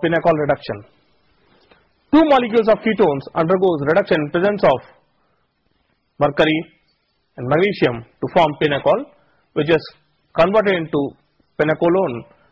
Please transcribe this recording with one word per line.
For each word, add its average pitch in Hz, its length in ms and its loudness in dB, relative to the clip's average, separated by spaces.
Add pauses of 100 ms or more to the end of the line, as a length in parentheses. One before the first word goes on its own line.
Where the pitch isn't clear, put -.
pinnacle 165 320 2
reduction. 123 500 -4 (1300)
Two 302 120 4
molecules 240 440 2
of 208 100 2
ketones 190 460 0 (100)
undergoes 175 520 0
reduction 185 340 0
in 147 100 -6
presence 196 340 -2
of 135 140 2 (1400)
mercury 156 400 0 (800)
and 123 100 -10
magnesium 147 580 -2 (160)
to 139 140 -4
form 160 160 4 (100)
pinnacle, 151 440 0 (480)
which 151 180 -2
is 156 120 2 (560)
converted 196 360 2
into 151 360 -4 (480)
pinacolone 156 640 0 (280)